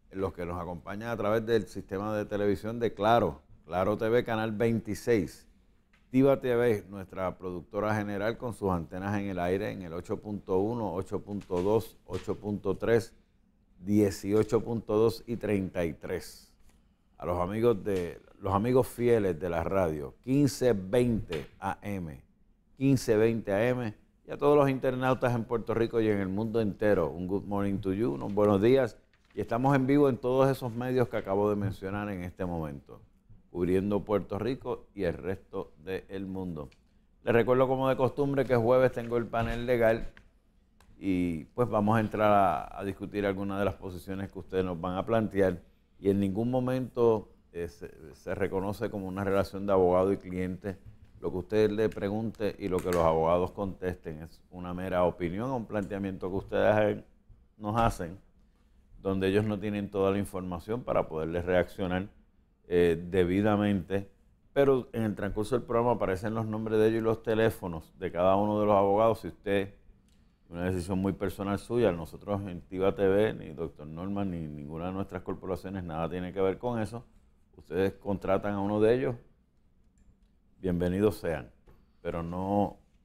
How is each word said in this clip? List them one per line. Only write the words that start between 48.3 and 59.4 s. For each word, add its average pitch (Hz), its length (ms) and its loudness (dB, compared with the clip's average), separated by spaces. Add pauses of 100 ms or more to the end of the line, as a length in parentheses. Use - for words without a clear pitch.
reconoce 95 540 -2
como 101 160 -8
una 95 200 -6
relación 98 400 0
de 101 80 2
abogado 92 400 6
y 95 40 0
cliente. 92 600 -6 (440)
Lo - 100 -4
que 92 60 -4
usted 107 340 2
le 107 160 2
pregunte 104 720 -4
y 98 80 -4
lo 90 120 0
que 90 120 -2
los 87 60 2
abogados 82 540 2
contesten 87 720 -8
es - 180 -18 (100)
una 90 220 -10
mera 90 320 2
opinión, 90 460 -2
un 120 140 -6
planteamiento 98 640 -6
que 92 60 -4
ustedes 101 400 2
ha-, 107 280 2 (540)
nos 107 220 -2
hacen, 98 380 0 (840)
donde 95 280 0
ellos 104 160 2